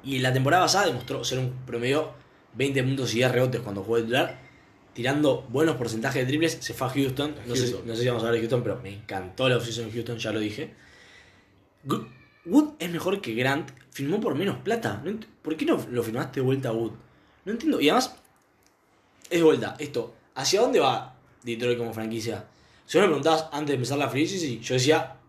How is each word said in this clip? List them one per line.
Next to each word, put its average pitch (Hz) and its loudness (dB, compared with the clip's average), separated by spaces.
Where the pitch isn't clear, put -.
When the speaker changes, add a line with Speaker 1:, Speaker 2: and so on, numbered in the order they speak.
Speaker 1:
Y 135 -4
en 127 0
la 127 2
temporada 139 4
pasada 185 4
demostró 127 -4
ser 131 -2
un 127 -2
promedio 127 -2
veinte 135 0
puntos 131 0
y - 0
diez 127 4
rebotes 123 2
cuando 98 -6
jugó 110 0
de 117 2
titular, 127 0
tirando 135 2
buenos 147 2
porcentajes 127 -2
de 127 0
triples. 156 0
Se - -8
fue 127 -2
a 131 -2
Houston. 139 0
Speaker 2:
A 110 -12
Speaker 1:
No 120 -2
sé 127 2
si, 120 -2
Speaker 2:
Houston. - -8
Speaker 1:
no 113 -6
sé 117 -2
si 123 2
vamos 117 0
a 117 0
hablar 117 2
de 113 -2
Houston, 117 2
pero 101 -4
me 98 -12
encantó 98 -4
la 127 4
offseason 113 -4
en 107 -10
Houston, 117 -6
ya 110 -4
lo 107 0
dije. 107 -4
Gr-, 170 -4
Wood 285 4
es 175 -4
mejor 170 -2
que 113 -6
Grant, 135 0
firmó 147 -2
por 196 -2
menos 180 -2
plata. 175 -4
No 160 -6
ent-, 220 -10
¿por 156 -4
qué 262 -2
no 202 2
lo 120 0
firmaste 127 -4
de 131 0
vuelta 131 0
a 113 -2
Wood? 113 -2
No 185 -8
entiendo. 240 0
Y 143 6
además, 202 4
es 175 0
de 165 6
vuelta, 123 4
esto, 131 -6
¿hacia 135 2
dónde 254 4
va 127 2
Detroit 120 0
como 117 -4
franquicia? 110 -6
Si - -2
vos 180 8
me 202 6
preguntabas 156 2
antes 147 -4
de 143 2
empezar 127 -2
la 143 0
free 131 0
agency, 165 -4
yo 127 -4
decía 143 4